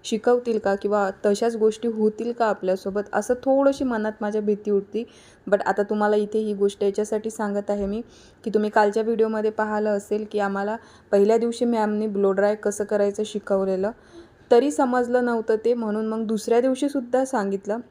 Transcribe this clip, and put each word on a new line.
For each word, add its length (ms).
शिकवतील 560
का? 160
किंवा 340
तशाच 300
गोष्टी 320
होतील 440
का 140
आपल्यासोबत? 560
असं 200
थोडीशी 500
मनात 280
माझ्या 200
भीती 300
होती. 320
But 120
आता 220
तुम्हाला 320
इथे 240
ही 140
गोष्ट 300
याच्यासाठी 460
सांगत 400
आहे 160
मी 160
की 60
तुम्ही 200
कालच्या 340
व्हिडिओमध्ये 480
पाहिलं 380
असेल 420
की 80
आम्हाला 380
पहिल्या 260
दिवशी 280
मॅमनी 420
ब्लो 240
ड्राय 240
कसं 280
करायचं 420
शिकवलेलं, 680
तरी 200
समजलं 540
नव्हतं 300
ते, 80
म्हणून 320
मग 200
दुसऱ्या 360
दिवशीसुद्धा 640
सांगितलं. 520